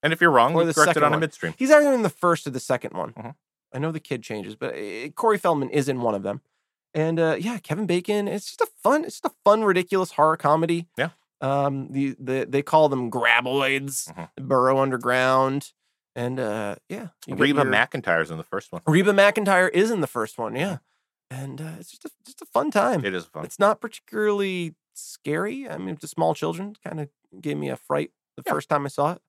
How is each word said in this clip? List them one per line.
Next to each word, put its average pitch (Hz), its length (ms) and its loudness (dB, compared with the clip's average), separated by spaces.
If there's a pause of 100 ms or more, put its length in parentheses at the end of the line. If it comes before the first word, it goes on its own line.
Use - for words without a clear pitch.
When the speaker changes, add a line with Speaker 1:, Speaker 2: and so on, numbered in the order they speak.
Speaker 1:
And 165 100 2
if 165 80 -2
you're 175 100 8
wrong, 131 240 6
Speaker 2:
Or 165 80 4
Speaker 1:
you 170 40 2
Speaker 2:
the 160 80 -2
Speaker 1:
correct 156 160 6
it 160 40 4
Speaker 2:
second 151 100 4
Speaker 1:
on 147 80 4
a - 20 2
Speaker 2:
one. 156 60 0
Speaker 1:
midstream. - 360 -4
Speaker 2:
He's 262 140 0
either 294 220 8
in 247 100 2
the 185 80 2
first - 360 0
or 147 40 -8
the 127 100 -8
second - 340 -4
one. 87 180 -6
Speaker 1:
Mm-hmm. 113 180 -14 (420)
Speaker 2:
I 127 60 -6
know 160 140 -2
the 156 80 -8
kid 123 220 -8
changes, 107 340 -10
but, 127 180 -8
uh, 104 360 -10
Corey 214 280 0
Feldman 147 320 0
is 139 180 0
in 127 140 -2
one 113 120 0
of 98 100 -4
them. 101 160 -4 (540)
And, 160 240 0
uh, 160 200 2
yeah, 220 200 -4
Kevin 185 280 -6
Bacon. 202 420 0
It's 202 180 -6
just - 140 -10
a 453 60 2 (160)
fun, 302 220 2
it's - 160 -14
just 302 120 -6
a - 40 -20 (100)
fun, 214 180 6
ridiculous 185 480 2
horror 156 240 4
comedy. 165 520 2 (100)
Speaker 1:
Yeah. 151 120 -2 (300)
Speaker 2:
Um, 139 500 -2
the, 135 280 -2
the, 131 280 -4
they 135 160 0
call 156 280 4
them 123 200 -2
graboids, 131 1040 0
Speaker 1:
Mm-hmm. - 340 -14
Speaker 2:
burrow 131 320 4
underground, 131 920 2 (420)
and, 123 240 -6
uh, 107 380 -4 (140)
yeah, 202 180 -10 (180)
you - 80 -8
get - 60 -4
Speaker 1:
Reba 143 220 4
Speaker 2:
your 131 100 2
Speaker 1:
McEntire's 95 580 0
in 82 60 -8
the 80 80 -10
first - 280 -10
one. 85 140 -12
Speaker 2:
Reba 185 260 4
McEntire 196 600 4
is 208 180 2
in 202 120 0
the 135 40 -2
first 110 300 -6
one, 113 180 -6
yeah. 175 240 -4 (540)
Speaker 1:
Mm-hmm. 131 120 -12
Speaker 2:
And, 139 180 -12
uh, 160 160 -12
it's - 140 -20
just - 120 -20
a, 330 60 -14 (160)
just - 160 -20
a - 40 -20
fun 285 240 -2
time. 202 360 0
Speaker 1:
It 95 80 -2
is 90 100 -6
fun. 78 220 -12
Speaker 2:
It's - 120 -18
not 202 220 4
particularly 202 960 -4 (180)
scary. 208 760 -8
I 151 120 -12
mean, 180 180 -8
to 156 100 -16
small 165 280 0
children, 170 420 -8 (100)
kinda 156 220 -8 (320)
gave 147 160 -6
me 147 140 -6
a 127 60 -6
fright - 340 -4 (260)
the - 100 -18
Speaker 1:
Yeah. - 60 -2
Speaker 2:
first 147 160 -4
time 143 160 0
I 143 40 -6
saw 143 240 -2
it. - 160 -12